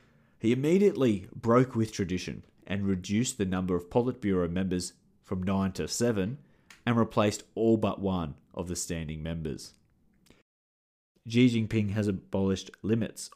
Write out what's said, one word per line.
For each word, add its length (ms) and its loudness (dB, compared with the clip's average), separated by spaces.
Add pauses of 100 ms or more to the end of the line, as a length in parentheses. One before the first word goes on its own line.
(360)
He 140 0
immediately 840 2
broke 440 2
with 160 0
tradition 500 -4 (240)
and 220 -4
reduced 500 0
the 60 0
number 320 0
of 120 -6
Politburo 640 0
members 440 -2 (280)
from 220 -6
nine 300 0
to 120 -4
seven 520 -2 (460)
and 120 2
replaced 480 2 (100)
all 220 4
but 240 -2
one 340 -2 (180)
of 140 -8
the 80 -6
standing 480 -6
members. 520 -8 (1500)
Xi 200 6
Jinping 440 0
has 160 0
abolished 640 -2 (100)
limits 540 -2